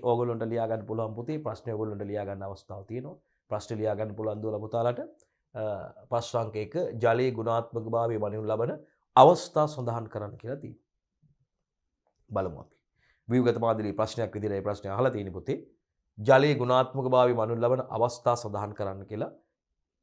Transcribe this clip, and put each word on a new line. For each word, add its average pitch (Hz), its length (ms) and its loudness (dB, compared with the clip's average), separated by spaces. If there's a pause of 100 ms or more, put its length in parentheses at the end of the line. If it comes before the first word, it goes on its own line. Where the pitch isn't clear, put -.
ඕගොල්ලන්ට 120 420 0
ලියා 113 220 -2
ගන්න 110 180 -4
පුළුවන් 110 300 -4
පුතේ. 143 240 -6
ප්‍රශ්නේ 113 340 -8
ඕගොල්ලන්ට 104 320 -4
ලියා 101 200 -6
ගන්න 98 180 -8
අවස්ථාව 98 420 -14
තියෙනවා. 131 320 -10 (340)
ප්‍රශ්නේ 107 280 -6
ලියා 107 160 0
ගන්න 104 200 -6
පුළුවන් 107 280 -6
දුවලා 107 220 -4
පුතාලට. 117 340 -2 (560)
අ, 113 80 -6 (460)
ප්‍රශ්න 117 280 -2
අංක 110 180 -4
එක, 107 200 -6 (260)
ජලයේ 120 300 4
ගුණාත්මක 113 580 -2
භාවය 117 300 0
මනිනු 107 240 -4
ලබන 110 280 -2 (440)
අවස්ථා 151 520 8
සඳහන් 117 420 -6
කරන්න 104 280 -10
කියලා 120 260 -10
තියෙනවා. - 220 -18 (1400)
බලමු 92 300 -4
අපි. - 160 -20 (520)
ව්‍යුහගත 117 320 4
මාදිලි 110 340 0
ප්‍රශ්නයක් 110 400 -2
විදිහට 104 220 -4
මේ 95 120 -4
ප්‍රශ්නේ 101 260 -6
අහලා 127 180 2
තියෙන්නේ 101 260 -6
පුතේ. 123 200 -6 (600)
ජලයේ 135 380 6
ගුණාත්මක 127 540 2
භාවය 123 240 6
මනිනු 113 280 -2
ලබන 127 280 2
අවස්ථා 120 460 0
සඳහන් 104 380 -6
කරන්න 98 320 -8
කියලා 110 260 -6 (720)